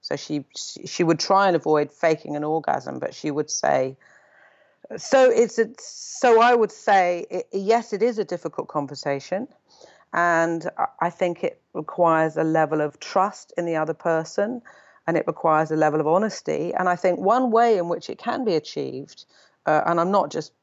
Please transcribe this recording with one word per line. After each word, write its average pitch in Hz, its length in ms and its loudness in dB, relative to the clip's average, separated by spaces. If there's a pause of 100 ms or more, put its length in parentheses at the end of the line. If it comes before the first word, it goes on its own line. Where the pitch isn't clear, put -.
So - 160 -6
she, 147 280 -8 (100)
she, - 300 -14
she - 180 -4
would 165 140 2
try 196 300 2
and 175 80 2
avoid 151 360 0
faking 160 440 -2
an 147 80 -4
orgasm, 143 560 -4
but 139 160 -8
she 156 160 -8
would 147 180 -4
say, 131 460 0 (1000)
so 262 340 4
it's 226 260 2
a, 226 120 0 (100)
so - 600 2
I 240 140 6
would 226 180 2
say, 180 600 2
it, 180 220 -6
yes, 220 380 2
it 202 120 -2
is 226 160 0
a 202 60 0
difficult - 420 -6
conversation. 143 800 -6 (680)
And 165 640 0
I, - 80 0 (220)
I - 20 0
think 175 340 -4
it - 160 -6 (140)
requires 160 640 2
a 160 60 0
level 156 380 2
of 147 180 -4
trust - 580 -2
in 175 80 -4
the 165 120 -2
other 156 180 -2
person, 180 680 -2 (460)
and 170 100 0
it - 80 -2
requires 156 460 0
a 156 40 -2
level 156 260 2
of 143 40 0
honesty. 165 680 -2
And 185 140 -2
I 180 100 0
think 180 200 0
one 233 320 2
way 226 280 4
in 170 100 -2
which - 220 -6
it - 100 -10
can 254 260 -6
be 190 100 0
achieved, 139 720 -8 (400)
uh, 156 220 2
and 170 120 2
I'm 175 120 2
not 185 180 2
just 156 220 -8 (120)